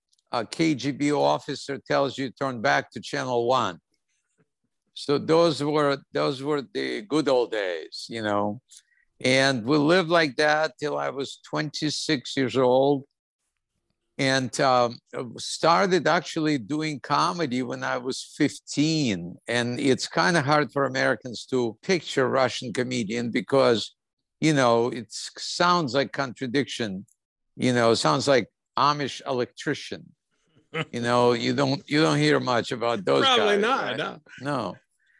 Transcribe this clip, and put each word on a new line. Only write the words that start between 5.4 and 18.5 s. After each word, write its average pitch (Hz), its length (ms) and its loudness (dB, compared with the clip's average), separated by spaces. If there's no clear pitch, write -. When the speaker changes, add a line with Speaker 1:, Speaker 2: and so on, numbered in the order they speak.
Speaker 1:
were, 147 380 0
those 143 300 -2
were 143 200 -2
the 131 280 -4
good 135 260 0
old 123 220 4
days, 90 580 -6
you 117 140 -8
know. 104 380 0
And 131 400 2
we 143 120 2
lived 160 320 2
like 160 280 2
that 151 440 2
till 147 180 -4
I 143 120 -4
was 131 280 -10
twenty-six 151 880 -4
years 123 200 0
old. 135 480 4
And, 135 420 0
um, 123 380 2
started 175 680 2
actually 156 520 0
doing 151 420 -6
comedy 147 640 -2
when 127 200 -8
I 131 160 -4
was 127 380 -8
fifteen. 139 1000 0